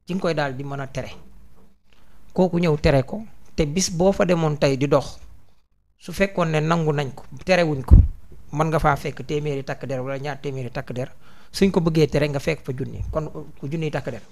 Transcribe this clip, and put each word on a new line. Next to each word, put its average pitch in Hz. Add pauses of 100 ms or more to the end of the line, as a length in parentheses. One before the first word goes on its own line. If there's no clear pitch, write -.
ci 175
nga 190
koy 165
daal 143
di 139
mën 139
a 135
tere. 123 (1200)
Kooku 180
ñëw 170
tere 139
ko, 214 (300)
te 165
bis 170
boo 185
fa 202
demoon 165
tey 139
di 135
dox, 139 (800)
su -
fekkoon 185
ne 156
nangu 160
nañ 143
ko, - (200)
terewuñ 165
ko, - (560)
mën 151
nga 156
faa 139
fekk 143
téeméeri 147
takk 139
der 131
wala 135
ñaar 139
téeméeri 131
takk -
der. 123 (400)
Suñ 190
ko 180
bëggee 160
tere, 147
nga 139
fekk -
fa 139
junni, 117 (100)
kon, 156 (320)
junniy 156
takk -
der. 113